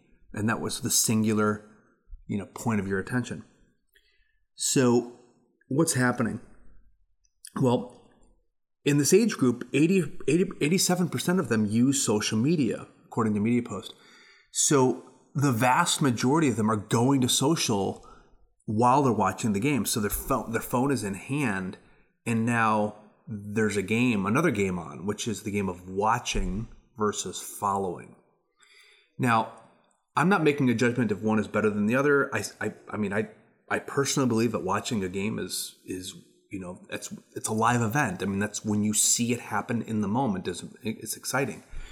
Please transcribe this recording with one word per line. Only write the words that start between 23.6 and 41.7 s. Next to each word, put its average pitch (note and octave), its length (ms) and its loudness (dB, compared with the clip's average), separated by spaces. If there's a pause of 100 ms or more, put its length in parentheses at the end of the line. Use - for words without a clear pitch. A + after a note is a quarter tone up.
a G2 60 0
game, A2 440 2
another D3 240 2
game G2 280 0
on, C#2+ 280 -10
which G#2 220 -4
is G2 140 -6
the G#2+ 80 -6
game G2+ 180 -2
of F2 200 -10
watching G#2 800 -2 (280)
versus G2+ 440 -4
following. G2 720 -6 (1040)
Now, A#2 340 2 (640)
I'm D3+ 120 4
not F#3+ 140 4
making C#3+ 280 4
a A#2 40 2
judgment A#2 380 2
if F#2+ 80 -2
one A2 180 2
is G2+ 100 -2
better G#2+ 220 2
than G#2 160 0
the A#2+ 100 2
other. C#3 380 2
I, G#2+ 100 -4 (160)
I, G#3 120 -4 (180)
I G3 60 -8
mean, G3+ 160 -2
I, G#3+ 160 -2 (400)
I G2+ 100 -2
personally C#3 500 -2
believe A2+ 240 2
that F2+ 120 -4
watching G2 400 -2
a F2+ 40 -4
game G2+ 300 -4
is, - 380 -8 (100)
is, F2+ 280 -10 (360)
you G2+ 80 -10
know, F2+ 220 -12 (100)
it's, - 240 -10 (220)
it's - 120 -6
a A2 60 -4
live A#2 260 2
event. A2 420 0
I - 40 -2
mean, G2 140 -2
that's - 240 -6
when G#2 180 0
you G#2+ 100 0
see A#2+ 400 0
it A#2 80 -2
happen G#2+ 420 -4
in G#2+ 180 -2
the G2+ 80 0
moment. G#2 400 0
It's, F2+ 160 -8 (180)
it's A2 340 -8
exciting. A#2+ 460 -4 (300)